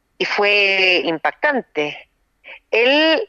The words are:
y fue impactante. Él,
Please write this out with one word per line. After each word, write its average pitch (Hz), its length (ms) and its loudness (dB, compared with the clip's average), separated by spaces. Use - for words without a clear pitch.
y 180 80 -4
fue 196 800 2
impactante. 151 1040 -4
Él, 277 580 2